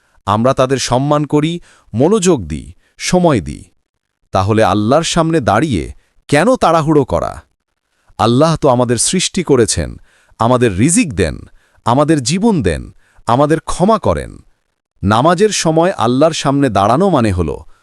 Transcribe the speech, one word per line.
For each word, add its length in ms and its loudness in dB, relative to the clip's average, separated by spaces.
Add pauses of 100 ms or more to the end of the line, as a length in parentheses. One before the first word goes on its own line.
(260)
আমরা 280 0
তাদের 240 0
সম্মান 460 -2
করি, 360 -2 (340)
মনোযোগ 500 2
দিই, 280 -10 (260)
সময় 420 0
দিই। 240 -12 (680)
তাহলে 320 2
আল্লাহর 380 2
সামনে 380 0
দাঁড়িয়ে 520 -2 (360)
কেন 280 2
তাড়াহুড়ো 480 2
করা? 380 -6 (760)
আল্লাহ 380 2
তো 120 0
আমাদের 280 2
সৃষ্টি 460 -4
করেছেন, 540 0 (420)
আমাদের 400 0
রিজিক 340 0
দেন, 240 -4 (480)
আমাদের 380 0
জীবন 400 0
দেন, 320 -4 (320)
আমাদের 340 2
ক্ষমা 380 0
করেন। 400 -4 (640)
নামাজের 480 2
সময় 400 0
আল্লাহর 420 0
সামনে 360 0
দাঁড়ানো 400 2
মানে 240 2
হল 240 -4 (260)